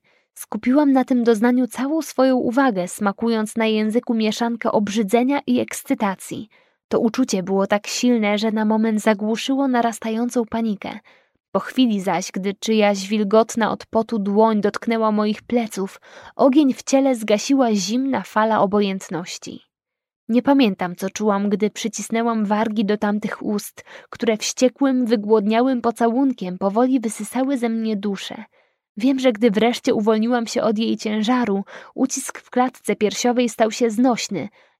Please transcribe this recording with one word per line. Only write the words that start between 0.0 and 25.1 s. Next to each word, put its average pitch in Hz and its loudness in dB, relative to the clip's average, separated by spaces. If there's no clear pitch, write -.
Skupiłam 269 2
na 262 4
tym 247 0
doznaniu 240 4
całą 277 -4
swoją 262 2
uwagę, 233 0
smakując 220 -2
na 226 2
języku 220 0
mieszankę 220 -2
obrzydzenia 226 0
i 247 2
ekscytacji. - -6
To 220 0
uczucie 226 0
było 190 -2
tak 208 -2
silne, 214 0
że 220 -2
na 220 -2
moment 220 0
zagłuszyło 220 0
narastającą 233 -2
panikę. 220 -6
Po 190 -2
chwili 233 0
zaś, 185 -2
gdy 196 -4
czyjaś 202 2
wilgotna 214 2
od - -6
potu 226 -2
dłoń 208 2
dotknęła 220 -2
moich 214 0
pleców, 214 -4
ogień 269 4
w - -14
ciele 269 2
zgasiła 220 2
zimna 220 -2
fala 220 0
obojętności. 190 -4
Nie 233 2
pamiętam, 214 2
co 190 -6
czułam, 202 0
gdy 202 0
przycisnęłam 226 -4
wargi 214 0
do 208 0
tamtych 208 -4
ust, - -6
które 226 -2
wściekłym, 254 0
wygłodniałym 220 2